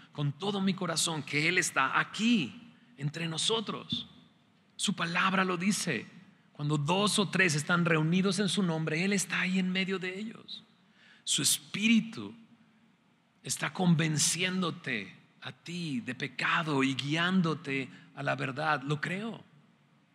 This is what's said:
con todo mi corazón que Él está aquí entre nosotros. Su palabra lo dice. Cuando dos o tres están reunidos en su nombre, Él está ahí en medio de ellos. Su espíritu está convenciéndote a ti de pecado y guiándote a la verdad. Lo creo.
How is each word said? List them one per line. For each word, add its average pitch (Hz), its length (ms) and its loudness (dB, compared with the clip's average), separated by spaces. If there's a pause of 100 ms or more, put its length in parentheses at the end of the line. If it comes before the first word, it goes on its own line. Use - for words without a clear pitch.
(120)
con 143 200 -2
todo 202 280 -2
mi 190 140 2
corazón 160 480 -2
que 147 260 0
Él 185 100 2
está 135 400 2
aquí 190 720 0 (280)
entre 151 280 -4
nosotros. 165 840 -4 (680)
Su - 180 -2
palabra 185 500 2
lo 185 120 0
dice. 175 500 0 (460)
Cuando 147 260 0
dos 190 400 2
o 196 120 2
tres 180 240 4
están 170 300 2
reunidos 170 540 2
en 208 100 2
su 202 140 0
nombre, 160 420 0
Él 196 80 0
está 180 280 -2
ahí 185 180 0
en 185 120 0
medio 190 280 -2
de 185 200 -6
ellos. - 460 -12 (600)
Su - 180 0
espíritu 202 920 0 (1080)
está - 300 -4
convenciéndote 160 1400 2 (260)
a 127 100 -12
ti 165 480 -6
de 117 140 -8
pecado 147 680 0
y 135 120 2
guiándote 151 920 0 (260)
a 139 80 -10
la 139 140 0
verdad. 139 460 -2
Lo 147 180 -2
creo. 196 440 -6 (720)